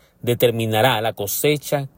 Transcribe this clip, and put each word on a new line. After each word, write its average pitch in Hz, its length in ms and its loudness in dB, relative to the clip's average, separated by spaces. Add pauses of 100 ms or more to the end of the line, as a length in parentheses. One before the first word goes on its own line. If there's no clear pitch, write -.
(220)
determinará 113 800 2
la 110 120 -2
cosecha 139 840 -2